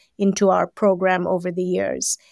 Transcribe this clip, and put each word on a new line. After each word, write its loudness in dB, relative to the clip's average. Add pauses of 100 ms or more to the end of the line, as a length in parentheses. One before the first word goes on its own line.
(180)
into 2
our 2
program 0
over -2
the -4
years. -4 (140)